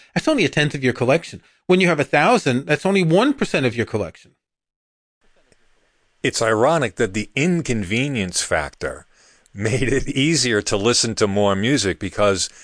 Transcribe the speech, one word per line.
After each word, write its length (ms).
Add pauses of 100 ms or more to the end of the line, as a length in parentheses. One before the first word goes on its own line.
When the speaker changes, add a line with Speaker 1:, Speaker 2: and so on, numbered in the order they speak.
(140)
Speaker 1:
that's 140
only 160
a 40
tenth 260
of 100
your 80
collection. 500 (240)
When 140
you 80
have 120
a 40
thousand, 600
that's 200
only 180
one 300
percent 320
of 100
your 100
collection. 460 (1900)
Speaker 2:
It's 200
ironic 540
that 180
the 200
inconvenience 1080
factor 640 (460)
made 380
it 180
easier 520
to 160
listen 380
to 120
more 300
music 420
because 520 (140)